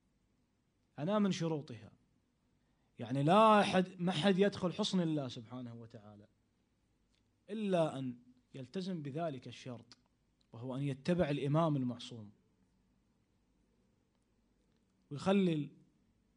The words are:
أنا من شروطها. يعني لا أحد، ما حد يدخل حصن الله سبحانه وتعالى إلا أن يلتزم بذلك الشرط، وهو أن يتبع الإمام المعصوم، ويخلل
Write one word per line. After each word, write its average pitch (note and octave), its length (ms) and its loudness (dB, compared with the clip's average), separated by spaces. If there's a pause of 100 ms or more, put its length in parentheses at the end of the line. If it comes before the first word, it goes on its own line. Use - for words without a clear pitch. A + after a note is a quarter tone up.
(1000)
أنا G3 200 -2
من G3+ 120 2
شروطها. C3+ 600 -6 (1080)
يعني B2+ 240 -2
لا G#3 380 8
أحد، F#3 400 2
ما F3+ 100 0
حد F3+ 280 2
يدخل G3 340 2
حصن G3 280 0
الله D3+ 260 0
سبحانه A#2+ 480 -12
وتعالى G#2 520 -20 (1200)
إلا F3+ 500 0
أن B2+ 180 -6 (360)
يلتزم F3 480 -6
بذلك C#3+ 460 -8
الشرط، A#2 500 -14 (560)
وهو B2 220 -8
أن C3+ 60 -4
يتبع C#3+ 480 0
الإمام D3 460 2
المعصوم، A#2 560 -6 (2750)
ويخلل E3+ 580 0 (680)